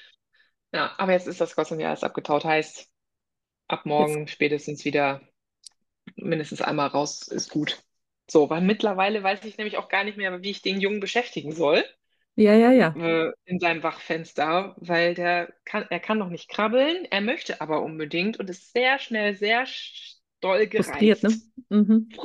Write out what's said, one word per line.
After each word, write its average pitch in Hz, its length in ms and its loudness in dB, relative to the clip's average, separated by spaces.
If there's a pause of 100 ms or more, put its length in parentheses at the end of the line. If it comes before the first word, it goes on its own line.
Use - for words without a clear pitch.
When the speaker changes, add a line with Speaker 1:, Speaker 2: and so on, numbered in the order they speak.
(720)
Speaker 1:
Ja, 151 240 -2
aber 190 160 0
jetzt 185 140 2
ist 180 140 -6
das 165 140 -4
Gott 156 120 0
sei 165 100 -8
Dank 160 100 -4
alles 151 160 -4
abgetaut. - 420 -2
Heißt, 156 440 -2 (800)
ab - 180 -6 (120)
Speaker 2:
Jetzt 151 220 2
Speaker 1:
morgen 151 80 -8
spätestens 147 580 -4
wieder 139 360 0 (960)
mindestens 156 440 -4
einmal 147 280 0
raus, - 380 -4
ist - 240 -6
gut. - 320 -4 (460)
So, 147 200 6
weil 160 120 -2
mittlerweile 202 640 0
weiß 202 220 -2
ich 214 120 -16
nämlich 214 200 -8
auch - 120 -6
gar 196 160 0
nicht 208 120 -8
mehr, 185 260 -6
wie 202 80 -6
ich 185 120 -10
den 190 180 -2
Jungen 202 200 0
beschäftigen 156 520 -4
soll. 165 320 2 (500)
Speaker 2:
Ja, 208 200 8
ja, 233 160 8
ja. 180 240 6
Speaker 1:
Äh, 165 360 0 (140)
in 180 140 -4
seinem 165 240 0
Wachfenster, 165 920 -2
weil 175 380 0
der 175 380 -2 (120)
kann, 208 240 -6
er 175 120 -4
kann 220 160 -2
noch 196 120 -4
nicht 170 200 -12
krabbeln, 269 560 0
er 196 160 -2
möchte - 400 -4
aber 156 220 -2
unbedingt 160 540 -4
und 196 120 -8
ist - 240 -14
sehr 254 260 2
schnell, 208 360 -2
sehr 220 300 0
sch-, - 520 -14 (240)
doll 190 340 2
Speaker 2:
Frustriert, 202 480 4
ne? 196 60 4
Speaker 1:
gereizt. 226 200 -2 (200)
Speaker 2:
Mhm. 214 560 4